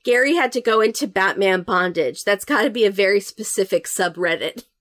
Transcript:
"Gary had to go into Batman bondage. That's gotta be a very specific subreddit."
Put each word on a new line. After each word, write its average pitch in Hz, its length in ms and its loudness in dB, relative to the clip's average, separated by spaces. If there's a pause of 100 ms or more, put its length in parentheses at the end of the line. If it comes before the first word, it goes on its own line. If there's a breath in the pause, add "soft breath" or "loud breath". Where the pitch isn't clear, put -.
"Gary 254 340 2
had 262 160 2
to 240 100 -2
go 220 180 2
into 220 260 0
Batman 190 560 0
bondage. 170 600 -2
That's 202 220 -2
gotta 262 240 0
be 220 160 0
a 196 40 4
very 196 300 2
specific - 680 -4
subreddit." 170 760 -4 (160)